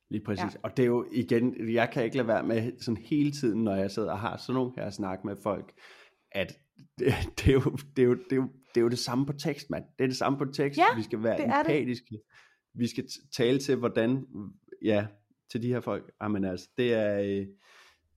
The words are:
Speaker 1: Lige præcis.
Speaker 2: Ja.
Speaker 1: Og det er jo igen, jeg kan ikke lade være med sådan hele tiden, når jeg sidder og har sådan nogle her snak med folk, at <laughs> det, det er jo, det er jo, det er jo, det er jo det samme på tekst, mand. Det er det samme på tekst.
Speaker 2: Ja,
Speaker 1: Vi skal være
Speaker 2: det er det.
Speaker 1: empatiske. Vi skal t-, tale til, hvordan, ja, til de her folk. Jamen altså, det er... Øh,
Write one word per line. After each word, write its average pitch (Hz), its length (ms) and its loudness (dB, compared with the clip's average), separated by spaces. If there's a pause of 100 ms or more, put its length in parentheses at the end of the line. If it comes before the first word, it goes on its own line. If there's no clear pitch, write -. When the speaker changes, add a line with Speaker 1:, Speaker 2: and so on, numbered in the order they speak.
Speaker 1:
Lige 107 140 -6
præcis. 101 320 -4
Speaker 2:
Ja. - 80 -18
Speaker 1:
Og - 140 -4
det 131 60 4
er 120 40 6
jo 120 240 2
igen, 117 640 0
jeg 117 180 4
kan 135 120 0
ikke 113 140 -2
lade 120 100 0
være 101 160 2
med 113 360 0
sådan 113 240 -2
hele 147 280 2
tiden, 113 320 0
når 101 120 2
jeg 98 160 0
sidder 101 200 -2
og 95 80 -4
har 95 180 -4
sådan - 160 -6
nogle 127 220 0
her 104 140 -6
snak 95 340 -6
med 101 200 -4
folk, 95 300 -2 (580)
at 95 220 -4 (220)
<laughs> - 240 -20
det, 131 140 4 (240)
det - 100 2
er 139 60 8
jo, 127 240 2 (180)
det 135 60 2
er 123 40 8
jo, 123 80 6
det - 180 -4
er 135 40 2
jo, 131 120 0 (280)
det - 20 4
er 117 40 6
jo 117 80 4
det 123 100 0
samme 131 260 -2
på 143 80 -4
tekst, 143 360 -6
mand. - 140 -4 (140)
Det 123 60 0
er 131 40 2
det 127 100 -2
samme 139 200 0
på 143 80 -4
tekst. 143 340 -2
Speaker 2:
Ja, 370 160 4
Speaker 1:
Vi 113 80 -2
skal 110 200 -4
være 110 140 2
Speaker 2:
det - 80 -2
er 277 180 2
det. - 120 0
Speaker 1:
empatiske. 123 440 -4 (540)
Vi 120 140 -2
skal 127 160 -6
t-, - 280 -16
tale 131 280 4
til, 139 160 2
hvordan, 117 500 0 (560)
ja, 104 260 2 (440)
til 113 100 -4
de 120 60 -2
her 123 120 0
folk. 110 320 -6 (100)
Jamen 104 240 0
altså, 92 320 -6
det 123 160 2
er... 104 260 2
Øh, 98 280 0 (680)